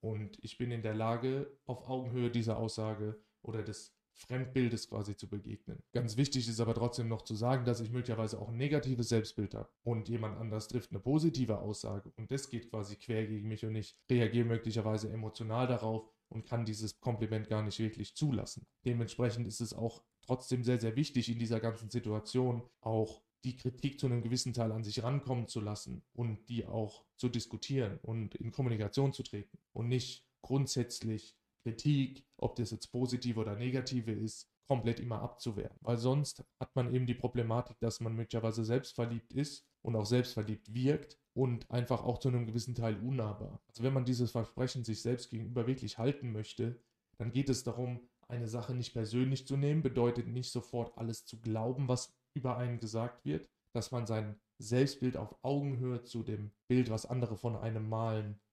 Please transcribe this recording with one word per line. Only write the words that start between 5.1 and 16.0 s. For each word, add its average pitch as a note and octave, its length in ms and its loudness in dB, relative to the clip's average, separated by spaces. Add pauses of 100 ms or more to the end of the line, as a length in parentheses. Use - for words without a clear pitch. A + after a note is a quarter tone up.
zu - 140 -12
begegnen. G#2 520 -8 (120)
Ganz A#2 240 0
wichtig C3 300 2
ist A2+ 120 -2
aber A2+ 140 4
trotzdem A#2 340 0
noch A2+ 140 -2
zu - 140 -6
sagen, A#2+ 300 2
dass A#2+ 140 2
ich A2+ 120 -2
möglicherweise A2 480 -2
auch G#2 100 -6
ein A#2 80 -4
negatives C3 520 2
Selbstbild A2+ 460 2
habe G#2 140 -8 (140)
und A2+ 260 0
jemand G#2+ 280 -2
anders A2 300 -4
trifft - 240 -4
eine F#2+ 80 -4
positive B2+ 600 4
Aussage G#2 580 -6
und A2 120 -8
das C#3 200 -4
geht A2+ 200 -6
quasi G2+ 280 -6
quer A2 300 0
gegen G#2+ 200 -4
mich A2 180 -4
und A2 100 -2
ich G#2+ 220 -6 (140)
reagiere A#2+ 340 6
möglicherweise A2 640 2
emotional A2+ 580 -2
darauf A2+ 440 0 (160)